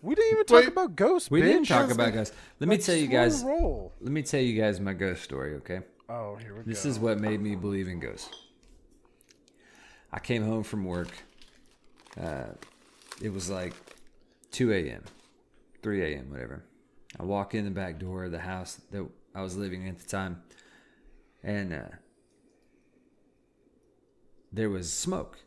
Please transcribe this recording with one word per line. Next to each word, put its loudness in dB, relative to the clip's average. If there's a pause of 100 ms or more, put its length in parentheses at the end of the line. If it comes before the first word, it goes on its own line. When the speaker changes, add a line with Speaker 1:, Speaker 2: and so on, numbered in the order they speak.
Speaker 1:
We -2
didn't 6
even 4
talk 12
Speaker 2:
Wait. 8
Speaker 1:
about 0
ghosts, 4
Speaker 3:
We 6
didn't 6
Speaker 1:
bitch. 0
Speaker 3:
talk 6
Speaker 1:
Let's 2
Speaker 3:
about 4
Speaker 1:
like, 2
Speaker 3:
ghosts. -2 (240)
Let 2
me 8
Speaker 1:
let's 0
Speaker 3:
tell 4
you 2
Speaker 1:
slow 4
Speaker 3:
guys, 4
Speaker 1:
roll. 0
Speaker 3:
let -6
me 0
tell 0
you 2
guys 2
my -2
ghost -2
story, -6
okay? -8 (300)
Speaker 1:
Oh, -8
here -16
we -14
Speaker 3:
This -6
Speaker 1:
go. 0
Speaker 3:
is -2
what 2
made 0
me -2
believe -2
in -6
ghosts. -10 (1800)
I -8
came -2
home 0
from -4
work. -4 (1080)
Uh, -6 (760)
it -4
was, -6
like, -6 (760)
two 4
A 2
M, -12 (800)
three 0
A -2
M, -12
whatever. -12 (560)
I -8
walk -4
in -2
the -6
back -6
door -6
of -6
the -6
house -10 (120)
that -6 (280)
I -10
was -8
living -6
in -6
at -10
the -18
time, -6 (1000)
and, -4
uh, -6 (2750)
there 0
was -4
smoke. -6